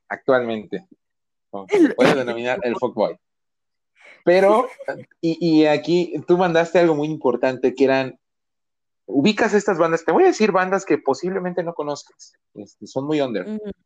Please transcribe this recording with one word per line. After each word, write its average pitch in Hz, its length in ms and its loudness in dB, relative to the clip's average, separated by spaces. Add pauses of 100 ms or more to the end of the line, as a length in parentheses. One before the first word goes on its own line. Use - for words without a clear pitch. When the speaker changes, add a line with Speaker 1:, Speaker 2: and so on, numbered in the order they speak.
Speaker 1:
actualmente. 110 800 -2 (640)
Como - 160 -12
que 415 120 0
se 302 140 6
puede - 180 4
Speaker 2:
El - 60 2
<laughs> 123 80 -2
Speaker 1:
denominar 120 380 -4
el 120 140 -2
fuckboy. 104 380 -2 (1080)
Pero, 196 420 4 (540)
y, 165 180 -2
y 156 280 4
aquí 151 460 0 (140)
tú 175 100 4
mandaste 170 420 2
algo 165 160 4
muy 147 120 -2
importante, 131 680 -2
que 139 100 2
eran, 131 340 0 (880)
ubicas 196 480 0
estas 202 240 0
bandas, 165 260 0
te - 80 -2
voy 254 120 4
a 381 40 6
decir 220 240 2
bandas 185 320 0
que - 140 0
posiblemente 180 680 -4
no 170 100 -8
conozcas, - 600 -12 (220)
este, 104 320 -20
son 135 180 -8
muy 151 160 -2
under. 123 260 -4
Speaker 2:
Ujú. 214 240 -10 (140)